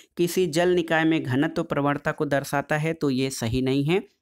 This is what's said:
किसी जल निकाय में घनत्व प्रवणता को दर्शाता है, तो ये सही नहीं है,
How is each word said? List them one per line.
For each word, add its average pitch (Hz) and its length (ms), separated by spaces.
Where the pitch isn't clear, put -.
किसी 175 300
जल 175 220
निकाय 170 360
में 160 180
घनत्व 151 400
प्रवणता 143 500
को 156 120
दर्शाता 143 520
है, 156 160
तो 156 180
ये 131 200
सही 120 320
नहीं 135 220
है, 170 380